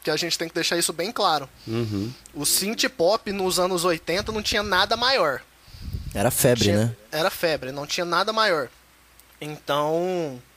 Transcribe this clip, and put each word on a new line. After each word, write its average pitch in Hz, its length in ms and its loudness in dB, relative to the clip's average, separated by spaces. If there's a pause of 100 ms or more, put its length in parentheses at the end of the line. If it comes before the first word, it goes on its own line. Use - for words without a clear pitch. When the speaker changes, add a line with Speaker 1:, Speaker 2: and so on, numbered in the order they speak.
Speaker 1:
que - 80 -2
a 151 60 2
gente 160 200 -2
tem 165 120 -4
que - 60 -14
deixar 165 220 0
isso 170 160 0
bem 165 200 -4
claro. 156 360 2 (180)
Speaker 2:
Uhum. 113 460 -2 (220)
Speaker 1:
O 147 100 -6
synth 214 460 0
pop 196 420 0
nos 185 260 0
anos 180 260 0
oitenta 185 480 0
não 214 100 -4
tinha 208 200 0
nada 202 340 2
maior. 226 460 2 (680)
Speaker 3:
Era 104 180 2
febre, 120 340 4
Speaker 1:
Tinha, 104 120 4
Speaker 3:
né? 117 200 2 (140)
Speaker 1:
era 165 200 0
febre, 135 420 -4
não 143 140 -8
tinha 180 180 -2
nada 175 280 0
maior. 190 360 2 (720)
Então, 151 1040 -2 (140)